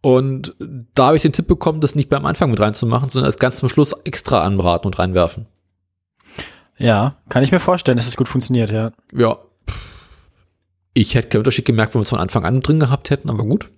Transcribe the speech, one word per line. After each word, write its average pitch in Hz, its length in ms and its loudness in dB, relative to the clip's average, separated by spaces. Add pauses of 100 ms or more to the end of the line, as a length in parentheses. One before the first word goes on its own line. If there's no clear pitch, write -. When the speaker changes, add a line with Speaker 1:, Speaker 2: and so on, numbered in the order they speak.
Speaker 1:
Und 135 580 0
da 127 480 0
habe 156 100 4
ich - 60 0
den 156 100 2
Tipp - 140 -4
bekommen, 156 340 0
das 147 140 -2
nicht 147 140 -2
beim 139 160 -2
Anfang 160 240 0
mit 113 100 0
reinzumachen, 117 500 0
sondern 135 180 0
erst - 120 -2
ganz 127 180 0
zum 131 120 0
Schluss 143 220 2 (140)
extra 120 380 0
anbraten 90 440 0
und 90 100 -4
reinwerfen. 90 480 0 (1300)
Speaker 2:
Ja, 117 380 2 (120)
kann 127 160 0
ich 135 80 2
mir 180 80 4
vorstellen, 165 380 2
dass 120 100 0
es - 80 -4
gut 131 140 -2
funktioniert, 120 420 0
ja. 110 200 -4 (220)
Speaker 1:
Ja. 117 240 2 (1600)
Ich 113 220 0
hätte 117 120 0
keinen 107 120 0
Unterschied 120 260 0
gemerkt, 110 280 0
wenn 117 60 0
wir 104 40 0
es - 60 -4
von 113 100 -2
Anfang 95 260 -2
an 127 160 0
drin 156 180 2
gehabt 139 300 0
hätten, 143 200 -2
aber 110 140 -2
gut. 143 340 -2